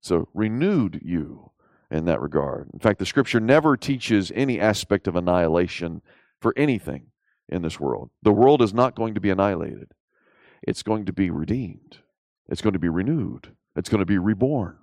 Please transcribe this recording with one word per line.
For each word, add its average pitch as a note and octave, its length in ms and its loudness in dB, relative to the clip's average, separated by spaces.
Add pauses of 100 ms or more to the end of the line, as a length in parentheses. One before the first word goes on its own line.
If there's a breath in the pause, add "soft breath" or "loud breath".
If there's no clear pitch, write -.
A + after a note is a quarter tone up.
So E2+ 320 -2
renewed A2+ 680 0
you D#2+ 480 -6 (400)
in D#2 140 -2
that D#2 160 0
regard. C#2+ 520 -4
In - 60 -16
fact, G#2 220 2
the F#2+ 60 -4
Scripture B2 340 0
never C#3+ 360 4
teaches A2+ 600 0
any B2 240 -2
aspect G2+ 480 0
of E2+ 80 -2
annihilation F2 880 0 (380 soft breath)
for A#2 160 0
anything A2 500 -2 (420)
in F2 140 -4
this D#2+ 180 -6
world. B1 300 -4 (120)
The G#2+ 100 6
world B2 300 6
is G#2 100 2
not B2 220 2
going A2+ 200 -4
to G2+ 60 -4
be G2 100 0
annihilated. F#2+ 640 -2 (680 soft breath)
It's - 220 -6
going G#2+ 220 -4
to F#2 60 -6
be F#2 180 0
redeemed. F#2 680 -6 (500)
It's - 140 -6
going G#2 120 2
to F#2+ 40 -2
be E2+ 100 0
renewed. F#2 680 -4 (180)
It's - 140 -6
going A2 100 0
to F#2+ 80 0
be G2 120 2
reborn. G#2+ 640 -2